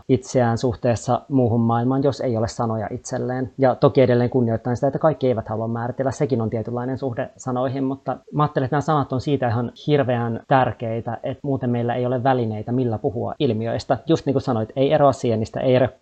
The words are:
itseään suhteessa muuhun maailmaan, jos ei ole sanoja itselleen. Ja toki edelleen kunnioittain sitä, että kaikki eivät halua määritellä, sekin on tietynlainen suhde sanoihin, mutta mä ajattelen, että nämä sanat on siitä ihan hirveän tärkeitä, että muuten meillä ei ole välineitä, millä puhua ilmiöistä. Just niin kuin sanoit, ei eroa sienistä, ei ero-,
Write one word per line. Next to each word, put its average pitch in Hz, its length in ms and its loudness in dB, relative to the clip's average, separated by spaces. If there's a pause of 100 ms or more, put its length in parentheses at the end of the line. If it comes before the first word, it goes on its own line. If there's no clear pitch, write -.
itseään 123 480 2
suhteessa 120 720 0
muuhun 120 320 2
maailmaan, 120 420 2
jos 139 180 0
ei 120 160 0
ole 110 100 0
sanoja 110 440 -4
itselleen. 123 640 -6
Ja 127 180 4
toki 135 260 4
edelleen 120 280 4
kunnioittain 120 460 0
sitä, 139 120 0
että 139 120 -2
kaikki 147 280 2
eivät 113 220 -2
halua 110 180 -4
määritellä, 120 440 -4
sekin 123 300 0
on 110 80 0
tietynlainen 120 480 -4
suhde 127 400 -6
sanoihin, 131 460 -4
mutta 135 340 -6 (160)
mä 147 100 0
ajattelen, 143 220 0
että 123 100 -2
nämä 143 60 0
sanat 143 320 -2
on 127 80 -2
siitä 135 260 0
ihan 117 240 -2 (160)
hirveän 117 600 0
tärkeitä, 117 760 0
että 131 200 -8
muuten 131 260 -2
meillä 120 260 0
ei 123 100 -2
ole 123 180 -2
välineitä, 117 480 0
millä 120 260 0
puhua 107 420 -4
ilmiöistä. 117 580 0 (100)
Just 160 180 2
niin 139 80 2
kuin 120 100 0
sanoit, 113 320 -2
ei 139 180 2
eroa 143 200 6
sienistä, 110 460 -2
ei 127 160 4
ero-, 127 260 2